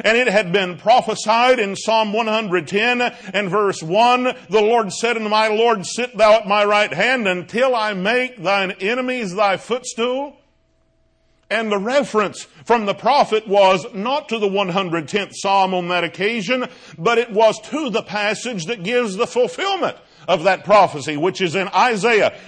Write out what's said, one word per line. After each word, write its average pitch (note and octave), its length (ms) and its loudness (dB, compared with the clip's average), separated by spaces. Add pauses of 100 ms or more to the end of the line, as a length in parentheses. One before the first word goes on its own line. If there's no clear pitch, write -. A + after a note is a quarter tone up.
And A3 140 2
it B3 100 2
had F#3+ 240 0
been F3+ 260 -2
prophesied A#3 800 2
in G3 180 -2
Psalm A3 380 0
one A3+ 140 0
hundred G3 400 -2
ten A#3+ 340 0
and G3+ 480 -4
verse G3 320 0
one, A#3+ 540 2 (140)
"The G#3 120 2
Lord G#3+ 300 2
said A3+ 240 -2
unto A3 140 -6
my G#3+ 180 2
Lord, G#3+ 380 2
Sit B3 300 -6
thou G#3+ 180 6
at A3 140 2
my G#3 180 2
right G#3 280 2
hand A3+ 340 0
until F#3+ 460 0
I G#3+ 200 -2
make A#3 500 -2
thine G3 300 0
enemies B3 600 -4
thy G3 240 2
footstool." B3+ 800 -6 (1120)
And A3 240 -2
the G3+ 60 0
reference G#3+ 720 -2 (180)
from A3+ 220 2
the G3 80 -2
prophet A3 520 2
was F#3+ 460 4
not C4 360 -4
to - 100 -4
the G#3 80 0
one G3 220 -2
hundred E3+ 380 -2
tenth G3+ 280 -4
Psalm G3 380 2
on F3+ 160 -4
that F3 140 0
occasion, G#3+ 640 -4 (300)
but A#3 220 2
it A#3 120 -2
was G#3+ 380 4
to C#4+ 200 -4
the G3 120 -2
passage G#3 640 -6
that G#3 180 -8
gives A#3 320 -2
the A3 120 -2
fulfillment C#4+ 680 -2 (320)
of E3 160 0
that F3 220 0
prophecy, D#3 500 4
which F3 240 -2
is F3 160 -2
in F#3+ 140 -2
Isaiah G#3 640 2 (140)